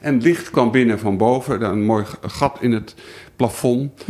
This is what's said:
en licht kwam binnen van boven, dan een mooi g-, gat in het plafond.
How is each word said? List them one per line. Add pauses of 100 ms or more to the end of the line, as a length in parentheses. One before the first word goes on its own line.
en
licht
kwam
binnen
van
boven,
dan
een
mooi
g-,
gat
in
het (420)
plafond.